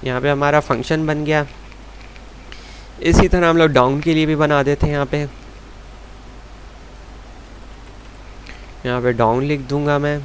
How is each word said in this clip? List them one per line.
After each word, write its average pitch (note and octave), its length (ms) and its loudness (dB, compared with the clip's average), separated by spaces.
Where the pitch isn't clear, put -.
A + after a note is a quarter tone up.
यहाँ B2+ 180 -2
पे C#3+ 80 2
हमारा C#3+ 300 4
function D3+ 480 0
बन D3+ 180 0
गया। D3+ 220 2
इसी E3+ 260 6
तरह F3 220 4
हम E3 80 6
लोग D#3+ 100 6
down C3+ 340 4
के E3 120 2
लिए D#3 120 4
भी D#3 100 2
बना D3+ 280 4
देते C#3+ 220 2
हैं। D3 80 0
यहाँ C#3+ 120 0
पे, D3 220 -2
यहाँ B2 160 0
पे B2 120 4
down A#2 300 4
लिख C#3+ 180 0
दूँगा C#3+ 380 0
मैं। D3 260 -2